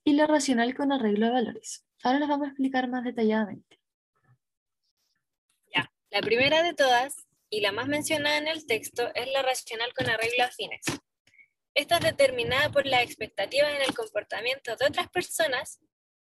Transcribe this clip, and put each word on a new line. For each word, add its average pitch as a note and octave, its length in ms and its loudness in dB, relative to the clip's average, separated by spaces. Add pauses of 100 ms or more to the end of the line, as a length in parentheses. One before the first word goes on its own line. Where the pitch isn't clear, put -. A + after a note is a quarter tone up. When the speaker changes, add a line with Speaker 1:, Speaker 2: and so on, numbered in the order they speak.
Speaker 1:
y D4+ 100 4
la D4+ 140 6
racional B3+ 480 2
con C#4 160 0
arreglo A3 340 2
a A#3 60 2
valores. - 520 -4 (200)
Ahora C4 160 2
las D4 100 0
vamos C#4+ 160 0
a C#4 40 -6
explicar C4 380 -2
más B3 160 -4
detalladamente. A3 760 -2 (1900)
Speaker 2:
Ya, F3+ 180 -4 (200)
la G3+ 100 0
primera C4+ 400 4
de E4+ 140 0
todas, C4 500 2 (240)
y G#3 120 -4
la G3+ 100 2
más A#3 160 -4
mencionada D4 500 0
en D4+ 120 -2
el D#4 180 -6
texto, A#3 480 -4
es B3 180 -4
la C4+ 80 2
racional B3 540 -4
con B3 160 -2
arreglo A3+ 320 0
a B3 80 0
fines. - 340 -12 (880)
Esta D4+ 240 0
es E4 60 -2
determinada C4 680 2
por C#4 140 2
las B3+ 160 2
expectativas A#3 680 -2
en C#5+ 100 -4
el C4+ 140 0
comportamiento A3+ 800 -6
de C4 100 2
otras F4 240 0
personas, D4+ 720 -4 (440)